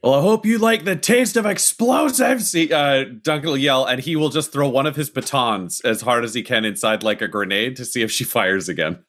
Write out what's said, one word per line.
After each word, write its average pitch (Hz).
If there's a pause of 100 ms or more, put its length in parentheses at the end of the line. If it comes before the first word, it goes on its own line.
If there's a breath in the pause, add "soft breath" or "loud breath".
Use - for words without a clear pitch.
Well, 131
I 139
hope 214
you 226
like 226
the 190
taste 220
of 226
explosives, 254
he, 165
uh, 143 (160)
Duncan 151
will 143
yell, 135
and 127
he 143
will 156
just 143
throw 143
one 135
of 151
his 143
batons 113
as 113
hard 120
as 113
he 120
can 113
inside, 110
like, 107
a 113
grenade 104
to 127
see 120
if 110
she -
fires 95
again. 80